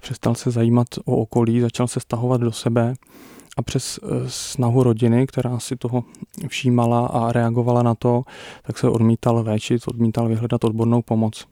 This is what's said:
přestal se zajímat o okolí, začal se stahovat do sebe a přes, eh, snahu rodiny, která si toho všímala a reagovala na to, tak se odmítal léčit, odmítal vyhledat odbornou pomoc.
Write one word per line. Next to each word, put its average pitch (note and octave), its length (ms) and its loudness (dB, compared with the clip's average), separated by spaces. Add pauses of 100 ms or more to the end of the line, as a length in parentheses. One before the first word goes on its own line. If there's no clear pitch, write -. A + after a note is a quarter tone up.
přestal A#2+ 340 -2
se B2+ 160 -4
zajímat A#2 360 2 (180)
o B2 120 0
okolí, A#2 420 2
začal A#2+ 280 0
se A#2+ 120 -4
stahovat B2 420 -2
do A#2+ 100 0
sebe A#2 420 0 (640)
a B2+ 40 -4
přes, - 420 -6
eh, G#2 40 -10 (200)
snahu B2 560 0
rodiny, A#2+ 440 4
která B2 320 -4
si - 160 -6
toho A#2+ 280 -4 (440)
všímala A#2+ 600 2
a A#2 240 0
reagovala A#2+ 520 2
na A#2 120 2
to, B2 280 0 (400)
tak - 140 -8
se B2+ 120 2
odmítal A2+ 560 2
léčit, A2+ 420 -2
odmítal A#2 400 0
vyhledat A2+ 360 0
odbornou A#2 380 2
pomoc. A2 500 -2